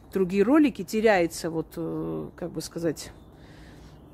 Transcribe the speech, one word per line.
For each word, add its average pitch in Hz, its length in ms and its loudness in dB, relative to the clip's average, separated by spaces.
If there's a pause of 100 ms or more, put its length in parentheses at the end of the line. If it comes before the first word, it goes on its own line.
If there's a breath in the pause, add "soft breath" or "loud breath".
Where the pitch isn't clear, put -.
(120)
другие 190 300 2
ролики, 254 420 4
теряется 190 680 2
вот, 160 260 -6
э, 160 600 -6
как 170 160 -10
бы 160 80 -8
сказать, 165 520 -6 (1000 loud breath)